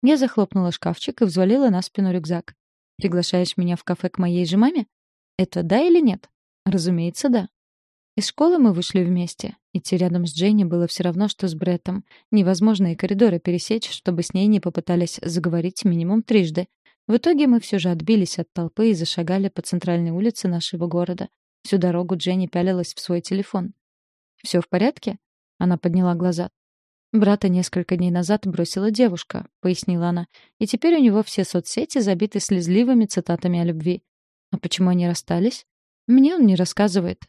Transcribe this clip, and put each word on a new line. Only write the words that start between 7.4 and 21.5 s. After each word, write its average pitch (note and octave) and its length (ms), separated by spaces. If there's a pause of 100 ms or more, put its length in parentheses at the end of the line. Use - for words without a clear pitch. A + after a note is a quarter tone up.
Из G3+ 120
школы E4+ 300
мы A#3+ 120
вышли F3+ 320
вместе. F3 540 (160)
Идти - 240
рядом F3 280
с D#3+ 80
Дженни G3 300
было F3 240
всё - 160
равно, F3 240
что G3 220
с E3 40
Бреттом. F3+ 520 (260)
Невозможно F#3+ 600
и - 20
коридоры G3 440
пересечь, F#3 500
чтобы F3 340
с - 100
ней F#3+ 140
не G#3+ 140
попытались F3 600
заговорить E3+ 600
минимум F3+ 400
трижды. F3+ 460 (380)
В G#3+ 100
итоге D4 300
мы A#3+ 120
всё - 180
же F3+ 120
отбились F3 500
от E3+ 140
толпы G3 380
и - 20
зашагали F3 560
по - 120
центральной E3+ 500
улице G3+ 360
нашего E3+ 400
города. F3 400 (360)